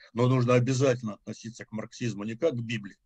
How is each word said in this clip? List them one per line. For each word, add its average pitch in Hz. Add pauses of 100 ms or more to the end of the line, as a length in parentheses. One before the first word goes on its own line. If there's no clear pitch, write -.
(120)
Но 123
нужно 123
обязательно 123
относиться 110
к -
марксизму 107
не 113
как 156
к 120
Библии 107